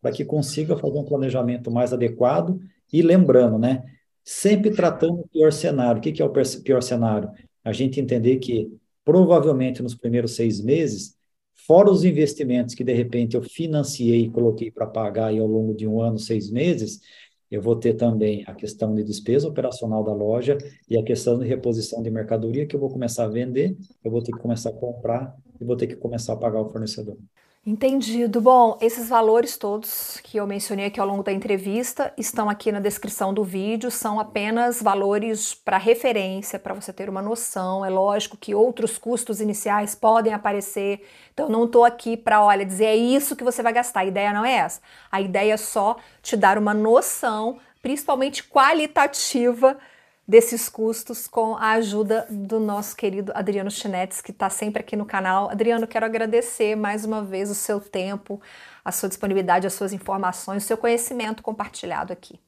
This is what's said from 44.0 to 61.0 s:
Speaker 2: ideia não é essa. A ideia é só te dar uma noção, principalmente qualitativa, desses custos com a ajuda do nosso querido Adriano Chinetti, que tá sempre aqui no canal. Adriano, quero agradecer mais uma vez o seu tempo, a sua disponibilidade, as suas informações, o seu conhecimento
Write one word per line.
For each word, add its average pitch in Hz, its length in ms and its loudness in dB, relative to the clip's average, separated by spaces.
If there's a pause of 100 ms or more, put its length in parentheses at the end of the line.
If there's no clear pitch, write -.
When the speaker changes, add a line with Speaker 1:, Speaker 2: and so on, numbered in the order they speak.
Speaker 2:
ideia 202 280 -2
não 208 100 -2
é 254 120 0
essa. 170 260 -2 (300)
A 196 100 -2
ideia 196 320 0
é 214 40 0
só 214 400 -2 (260)
te - 120 -4
dar 202 220 6
uma 208 160 0
noção, 220 840 2 (200)
principalmente 277 640 -2
qualitativa, 277 1300 2 (500)
desses 226 420 6
custos 226 580 -6
com 220 280 -2
a 220 160 0
ajuda 220 580 0
do 202 300 -4
nosso 208 360 -4
querido 196 400 -4
Adriano 196 340 -4
Chinetti, 190 540 -6
que - 80 -16
tá 196 180 -2
sempre 208 320 -6
aqui - 140 -10
no 208 100 -4
canal. 190 440 -2
Adriano, 226 380 0
quero 226 180 -2
agradecer 226 720 0
mais 214 280 -4
uma 214 200 -6
vez 190 260 -6
o 202 60 -6
seu 202 260 -4
tempo, 202 580 -8 (460)
a - 80 -8
sua - 160 -4
disponibilidade, 190 580 0
as 190 60 -4
suas 196 180 -6
informações, 196 720 -6
o - 40 -10
seu 220 100 -2
conhecimento 233 640 -4